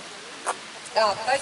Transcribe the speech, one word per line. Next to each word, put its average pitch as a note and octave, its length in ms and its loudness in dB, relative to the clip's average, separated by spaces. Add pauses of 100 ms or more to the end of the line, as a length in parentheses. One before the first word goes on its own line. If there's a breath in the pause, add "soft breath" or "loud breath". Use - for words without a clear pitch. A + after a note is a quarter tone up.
(920)
Так, G#3 220 6 (100)
хай C4 160 4